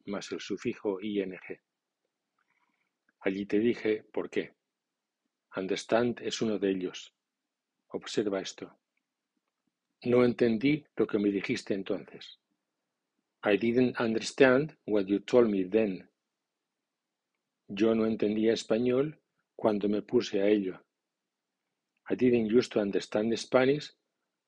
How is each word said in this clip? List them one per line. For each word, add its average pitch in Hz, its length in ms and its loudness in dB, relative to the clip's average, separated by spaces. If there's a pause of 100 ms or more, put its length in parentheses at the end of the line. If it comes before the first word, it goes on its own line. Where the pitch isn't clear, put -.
más 98 260 -8
el 87 80 -8
sufijo 101 640 -6
ing. 98 380 -6 (1800)
Allí 98 240 -4
te 104 120 0
dije 110 460 0
por 87 260 -10
qué. - 240 -6 (1040)
Understand 110 640 -2
es 107 200 -6
uno 107 180 -2
de 98 100 0
ellos. 92 460 -6 (720)
Observa 98 540 -4
esto. - 360 -14 (1200)
"No 123 240 4
entendí 120 600 0 (120)
lo 110 100 0
que 107 120 0
me 101 100 2
dijiste 101 440 -2
entonces." - 680 -8 (1040)
"I 104 140 4
didn't 120 420 2
understand 127 760 2 (100)
what 104 200 0
you 98 160 0
told 120 260 4
me 98 160 0
then." 95 460 -2 (1600)
"Yo 110 260 2
no 113 100 2
entendía 107 460 0
español 123 680 0 (340)
cuando 104 320 0
me 104 140 0
puse 104 400 0
a 98 60 2
ello." 104 360 2 (1300)
"I 101 60 -2
didn't 117 360 2
use 117 180 4
to 113 120 0
understand 104 560 -2
Spanish 131 580 0 (520)